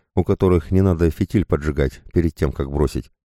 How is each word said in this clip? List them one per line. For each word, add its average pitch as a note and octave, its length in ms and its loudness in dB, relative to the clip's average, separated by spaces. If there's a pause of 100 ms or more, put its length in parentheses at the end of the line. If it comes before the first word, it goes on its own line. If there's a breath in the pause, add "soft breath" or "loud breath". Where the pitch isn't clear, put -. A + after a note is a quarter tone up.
(160 soft breath)
у F2+ 80 2
которых F#2 480 0
не F#2+ 100 2
надо E2+ 300 2
фитиль F#2+ 340 -2
поджигать C#2+ 560 -2 (100)
перед E2 220 0
тем, C#2+ 180 -2
как C2+ 200 -6
бросить. C#2+ 400 -2 (200)